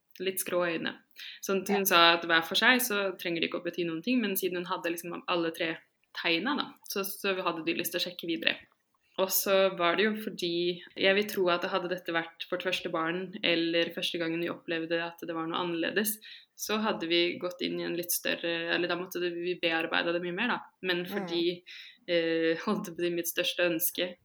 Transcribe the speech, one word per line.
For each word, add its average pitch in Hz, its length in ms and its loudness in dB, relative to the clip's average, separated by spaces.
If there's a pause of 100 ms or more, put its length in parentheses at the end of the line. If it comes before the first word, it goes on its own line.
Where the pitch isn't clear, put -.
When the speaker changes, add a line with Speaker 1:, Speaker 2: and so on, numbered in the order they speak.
(200)
Speaker 1:
litt 185 200 -2
skrå 175 260 0
øyne. 165 260 -2 (480)
Sånn 190 220 0
at 190 60 -8
hun 202 100 4
Speaker 2:
Ja. 196 60 2
Speaker 1:
sa 170 300 10
at 170 120 0
hver 165 180 6
for - 100 -4
seg 240 260 6
så 202 380 0
trenger 170 220 -2
det 170 100 0
ikke - 120 -4
å - 20 -16
bety 175 220 -2
noen 165 160 -4
ting, 247 180 2
men 202 160 0
siden 185 200 -2
hun 175 100 -4
hadde 170 260 -2
liksom 170 340 -8
alle 170 260 2
tre 165 260 -4 (360)
tegna 175 420 0
da, 294 100 -2 (240)
så, 202 140 -2
så 196 280 -2 (100)
hadde 165 220 -2
de 165 100 0
lyst - 180 -4
til 175 80 -2
å - 100 0
sjekke - 160 -12
videre. 165 300 0 (640)
Og 190 120 4
så 190 480 4
var 170 180 4
det 190 80 6
jo 214 80 4 (100)
fordi, 175 600 -2 (120)
jeg 190 200 4
vil 208 100 4
tro 202 240 0
at 175 160 2
hadde 185 240 -2
dette 175 240 -4
vært 165 400 -4
vårt 175 100 -4
første 180 300 -4
barn, 170 400 -2 (100)
eller 170 520 2
første 175 260 -4
gangen 165 220 -2
vi 170 80 -2
opplevde 165 520 -4
at 170 220 -8
det 170 100 -6
var 165 120 -4
noe 165 180 -4
annerledes, 175 540 0 (360)
så - 280 -4
hadde 196 260 0
vi 170 300 2
gått 180 240 -6
inn 170 180 -2
i 170 40 -4
en 170 120 -2
litt 175 160 -4
større, 170 640 -2
eller 170 140 0
da 175 80 0
måtte 185 220 -6
det, 175 140 -2
vi 175 260 -4
bearbeide 170 540 0
det 175 80 0
mye 175 160 -4
mer 226 120 -2
da. 196 120 0 (220)
Men 175 240 0
Speaker 2:
Mm. - 20 -10
Speaker 1:
fordi, 175 540 -2 (440)
eh, 165 540 2
holdt 208 320 0
på 160 40 -12
å 170 40 -6
si, 175 100 2
mitt 170 160 -2
største - 380 0
ønske 175 600 0